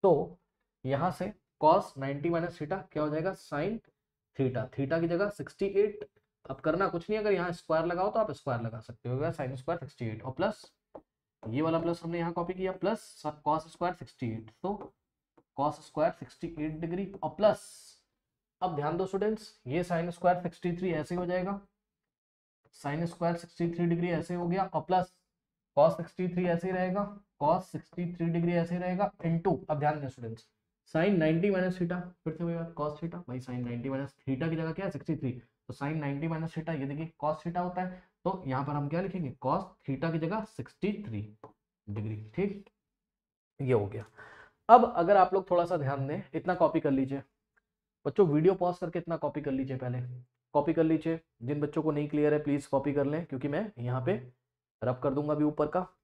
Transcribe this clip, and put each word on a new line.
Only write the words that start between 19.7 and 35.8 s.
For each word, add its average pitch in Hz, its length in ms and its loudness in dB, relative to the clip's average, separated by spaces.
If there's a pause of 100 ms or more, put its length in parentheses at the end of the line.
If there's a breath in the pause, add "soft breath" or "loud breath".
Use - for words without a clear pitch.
sin 175 280 -2
square 180 300 4
सिक्सटी 175 360 -4
थ्री 185 160 0
ऐसे 151 220 -2
हो 180 100 -2
जाएगा, 185 340 -2 (1160)
sin 151 320 -2
square 170 300 0
सिक्सटी 170 360 -4
थ्री 175 140 0
degree 170 240 2
ऐसे 170 240 -2
हो 175 120 -2
गया 185 180 0
और 160 180 -2
plus 185 300 0 (640)
cos 165 200 8
सिक्सटी 175 320 -4
थ्री 180 180 0
ऐसे 170 200 0
ही 185 60 -2
रहेगा, 185 300 0 (400)
cos 170 200 4
सिक्सटी 175 500 -6
थ्री 170 160 -2
degree 170 240 2
ऐसे 170 220 2
ही 180 60 -2
रहेगा 180 300 0 (120)
into, 165 340 2 (120)
अब 147 100 0
ध्यान 151 220 2
दें 139 80 -6
students, 113 380 -12 (480)
sin 185 240 4
नाइंटी 165 320 4
माइनस 185 280 0
theta, 175 220 -2 (220)
फिर 156 100 -4
से 170 100 -6
वही 170 120 -2
बात, 165 180 -6
cos 151 260 -4
theta, 170 280 -8
भाई 127 140 -6
sin 123 240 -6
नाइंटी 120 240 -4
माइनस 135 300 -4
theta 135 300 -2
की 160 60 -2
जगह 160 180 -4
क्या 196 120 -6
है, 190 60 -4
सिक्सटी 147 260 -4
थ्री, 123 140 -4 (360)
तो 123 80 -12
sin 147 220 -4